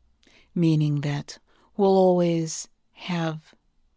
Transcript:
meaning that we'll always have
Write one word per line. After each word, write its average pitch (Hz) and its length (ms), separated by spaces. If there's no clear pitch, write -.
meaning 151 480
that 147 380
we'll 190 200
always 175 720
have 160 600